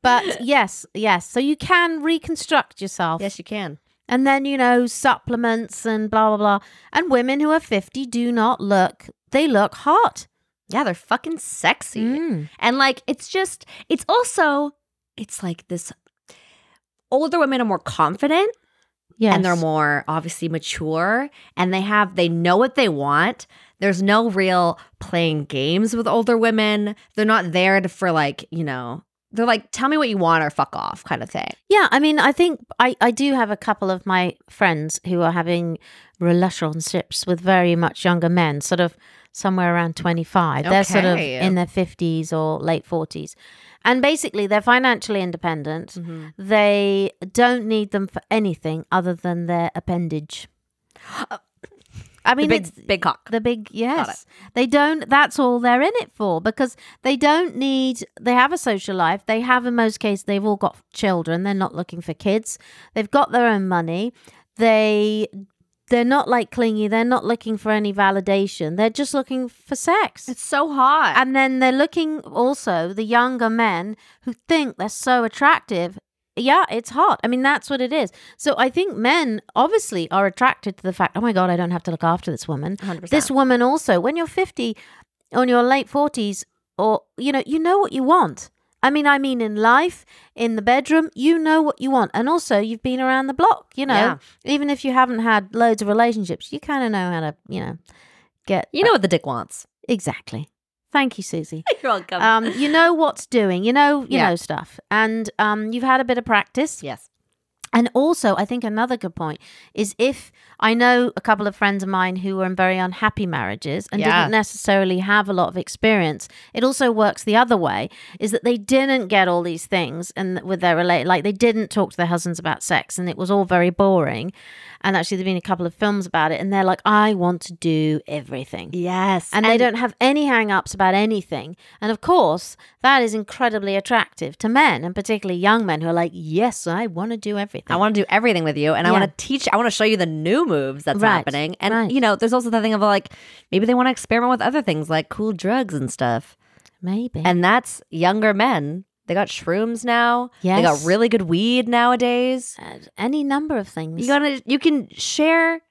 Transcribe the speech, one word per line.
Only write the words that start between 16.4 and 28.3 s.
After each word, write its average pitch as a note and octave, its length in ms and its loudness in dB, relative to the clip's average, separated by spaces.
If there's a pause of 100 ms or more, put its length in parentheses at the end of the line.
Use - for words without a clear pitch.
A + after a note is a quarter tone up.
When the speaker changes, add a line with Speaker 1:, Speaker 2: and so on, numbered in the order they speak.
Speaker 2:
older D4 300 0
women C4+ 220 2
are A#3 40 0
more G3 140 -2
confident. C#4+ 720 0 (680)
Speaker 1:
Yes. G#3+ 180 4
Speaker 2:
And F#3+ 100 2
they're F3+ 100 2
more D#3 520 0
obviously E3 420 -6
mature E3 800 -4 (260)
and F3+ 180 0
they F#3 80 -2
have, G3+ 340 0
they F3 120 2
know E3+ 300 2
what B3+ 180 2
they A3+ 140 2
want. D3 580 0 (320)
There's F#3+ 240 0
no A3 260 4
real F#3 480 2 (220)
playing D#3+ 460 -2
games E3+ 500 -2
with A#3 120 -2
older A#3 300 2
women. G#3+ 580 0 (200)
They're G#3+ 80 0
not G#3+ 300 2
there F#3+ 260 4
to, F#3 80 -2
for, F3+ 240 -2
like, D3+ 400 -2